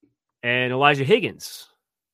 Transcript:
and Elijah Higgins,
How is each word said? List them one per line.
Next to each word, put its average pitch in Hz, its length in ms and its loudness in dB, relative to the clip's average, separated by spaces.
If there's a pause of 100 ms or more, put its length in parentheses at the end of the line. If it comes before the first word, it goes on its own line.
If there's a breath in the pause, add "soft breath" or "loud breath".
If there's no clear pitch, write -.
(440)
and 123 280 0
Elijah 139 320 2
Higgins, 151 640 -2 (460)